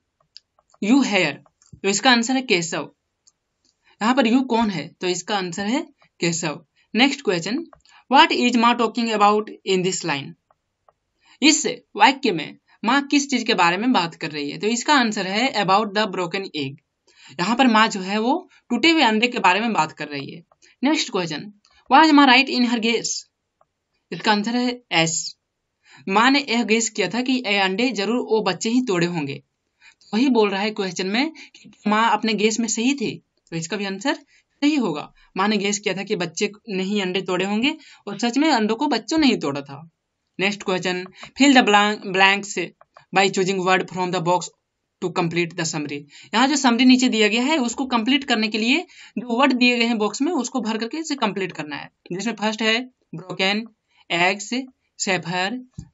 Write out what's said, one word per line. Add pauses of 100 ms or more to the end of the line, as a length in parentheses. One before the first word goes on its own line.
(840)
you
here?" (400)
तो
इसका
आंसर
है
केशव। (1080)
यहाँ
पर
यू
कौन
है, (120)
तो
इसका
आंसर
है (340)
केशव। (280)
नेक्स्ट
क्वेश्चन, (460)
"What
is
Ma
talking
about (260)
in
this
line?" (1080)
इस (300)
वाक्य
में (260)
माँ
किस
चीज
के
बारे
में
बात
कर
रही
है,
तो
इसका
आंसर
है
about
the
broken
egg। (640)
यहाँ
पर
माँ
जो
है
वो (200)
टूटे
हुए
अंडे
के
बारे
में
बात
कर
रही
है। (420)
नेक्स्ट
क्वेश्चन, (400)
"Was
Ma
right
in
her
guess?" (1040)
इसका
आंसर
है (100)
एस। (720)
माँ
ने
यह
गेस
किया
था
कि
ये
अंडे
जरूर
वो
बच्चे
ही
तोड़े
होंगे। (720)
वही
बोल
रहा
है
क्वेश्चन
में
कि (160)
माँ
अपने
गेस
में
सही
थी, (280)
तो
इसका
भी
आंसर (460)
सही
होगा। (240)
माँ
ने
गेस
किया
था
कि
बच्चे (160)
ने
ही
अंडे
तोड़े
होंगे (280)
और
सच
में
अंडों
को
बच्चों
ने
ही
तोड़ा
था। (500)
नेक्स्ट
क्वेश्चन, (360)
"Fill
the
blank,
blanks (600)
by
choosing
word
from
the
box (640)
to
complete
the
summary।" (320)
यहाँ
जो
समरी
नीचे
दिया
गया
है
उसको
कंप्लीट
करने
के
लिए (380)
जो
वर्ड
दिए
गए
हैं
बॉक्स
में
उसको
भर
करके
इसे
कंप्लीट
करना
है, (220)
जिसमें
फर्स्ट
है (240)
ब्रोकन, (420)
एग्स, (480)
सेफर, (260)